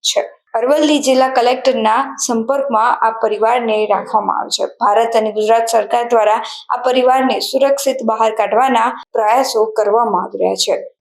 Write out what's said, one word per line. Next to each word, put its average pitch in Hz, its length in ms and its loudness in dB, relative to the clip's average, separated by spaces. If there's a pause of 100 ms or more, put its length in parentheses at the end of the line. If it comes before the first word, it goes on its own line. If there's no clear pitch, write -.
છે. - 180 -2 (340)
અરવલ્લી 294 440 2
જિલ્લા 262 300 2
કલેક્ટરના 247 720 2 (260)
સંપર્કમાં 240 720 0
આ 220 120 0
પરિવારને 226 680 0 (100)
રાખવામાં 208 520 -2
આવ્યો - 180 -6
છે. - 80 -2 (120)
ભારત 226 400 0
અને 220 160 0
ગુજરાત 220 340 2
સરકાર 226 420 0
દ્વારા 220 320 2 (280)
આ 247 140 -2
પરિવારને 254 580 2
સુરક્ષિત 269 640 0
બહાર 220 300 0
કાઢવાના 226 540 2 (240)
પ્રયાસો 233 540 2
કરવામાં 214 580 0
આવી 190 180 -6
રહ્યા 190 220 0
છે 202 100 0 (260)